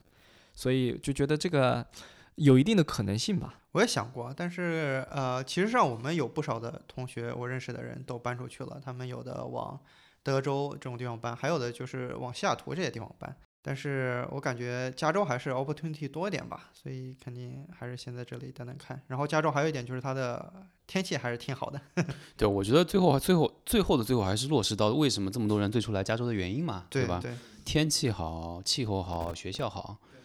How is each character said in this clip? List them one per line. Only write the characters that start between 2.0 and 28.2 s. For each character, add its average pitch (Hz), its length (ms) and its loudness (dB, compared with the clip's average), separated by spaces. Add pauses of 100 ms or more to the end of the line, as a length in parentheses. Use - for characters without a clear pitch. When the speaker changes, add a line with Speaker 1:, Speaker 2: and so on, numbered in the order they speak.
Speaker 1:
有 139 220 10
一 131 60 10
定 220 120 4
的 170 80 8
可 - 200 -2
能 98 140 0
性 185 220 0
吧。 - 200 -8 (140)
Speaker 2:
我 165 80 4
也 226 40 6
想 123 260 0
过， 123 240 -10
但 175 140 -4
是， 160 640 -2
呃， 131 320 -2
其 175 180 0
实 208 80 4
上 233 180 6
我 120 80 0
们 131 200 -2
有 139 120 2
不 147 140 -4
少 117 180 -2
的 - 280 -10
同 127 200 -8
学， 120 240 -6
我 120 160 -6
认 127 140 -4
识 123 100 -8
的 120 120 -8
人 120 240 -10
都 123 100 -6
搬 120 180 -4
出 123 120 -10
去 131 160 -12
了， 131 200 -12
他 131 80 -10
们 127 160 -10
有 123 140 -8
的 127 240 -8
往 123 340 -8 (440)
德 135 180 2
州 143 300 -2
这 135 180 -10
种 120 80 -8
地 123 80 -6
方 117 140 -6
搬， 120 160 -6
还 131 120 -4
有 165 120 2
的 120 120 -2
就 127 140 -8
是 127 300 -6
往 123 180 -8
西 202 140 -2
雅 127 80 2
图 - 180 -8
这 170 80 -4
些 147 80 -2
地 113 100 -8
方 - 200 -12
搬。 - 160 -10 (260)
但 139 140 -6
是 131 560 -2
我 135 80 -8
感 131 180 -2
觉 123 380 -4
加 160 160 0
州 202 120 2
还 131 140 0
是 135 140 -4
opportunity 147 580 -4
多 156 180 -4
一 208 40 -4
点 139 160 -4
吧， - 260 -12
所 - 180 -14
以 131 320 -10
肯 123 120 -12
定 127 320 -12 (100)
还 - 80 -10
是 123 100 -8
先 123 200 -10
在 123 100 -8
这 127 120 -10
里 131 140 -12
待 123 140 -12
待 123 80 -12
看。 139 340 -12
然 131 120 -4
后 147 80 0
加 156 120 4
州 156 120 4
还 143 100 2
有 160 80 4
一 - 20 0
点 127 140 -4
就 123 80 -8
是 127 80 -6
它 135 100 -4
的 131 400 -4 (360)
天 190 160 0
气 175 140 -2
还 127 120 -4
是 120 80 -2
挺 131 160 -6
好 - 160 -6
的。 143 100 -8 (160)
<laughs> 175 100 2 (300)
Speaker 3:
对， 107 120 4
我 98 160 4
觉 104 80 2
得 160 120 8
最 190 160 2
后， 151 200 6
最 185 160 4
后， 151 280 4
最 - 160 4
后 175 160 4
的 120 80 4
最 123 120 2
后 113 80 6
还 95 120 4
是 123 120 0
落 139 160 4
实 107 120 0
到 104 140 4
为 143 180 4
什 104 140 0
么 98 80 0
这 120 100 -4
么 107 80 2
多 104 120 4
人 101 120 2
最 117 80 2
初 110 120 0
来 98 120 2
加 110 140 0
州 120 80 0
的 120 80 0
原 92 180 0
因 139 120 0
嘛， 98 260 -4
Speaker 2:
对， 135 140 2
Speaker 3:
对 117 40 0
吧？ 87 140 0
Speaker 2:
对。 120 140 -8 (280)
Speaker 3:
天 156 240 2
气 147 220 2
好， 85 540 -4